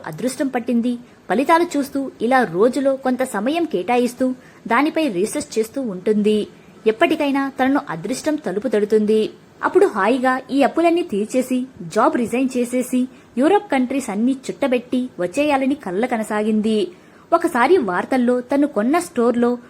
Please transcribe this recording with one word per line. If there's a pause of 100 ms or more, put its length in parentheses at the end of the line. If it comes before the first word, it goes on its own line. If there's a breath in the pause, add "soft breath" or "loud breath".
అదృష్టం
పట్టింది, (320 loud breath)
ఫలితాలు (100)
చూస్తూ (120)
ఇలా
రోజులో
కొంత
సమయం
కేటాయిస్తూ (320 loud breath)
దానిపై
రీసెర్చ్
చేస్తూ
ఉంటుంది. (400 loud breath)
ఎప్పటికైనా (100)
తనను (100)
అదృష్టం
తలుపు
తడుతుంది. (320)
అప్పుడు
హాయిగా (100)
ఈ
అప్పులన్నీ
తీర్చేసి, (160)
జాబ్
రిజైన్
చేసేసి, (300 loud breath)
యూరప్
కంట్రీస్
అన్నీ
చుట్టబెట్టి (120)
వచ్చేయాలని
కలలు
కనసాగింది. (420 loud breath)
ఒకసారి
వార్తల్లో
తను
కొన్న
స్టోర్లో (120 loud breath)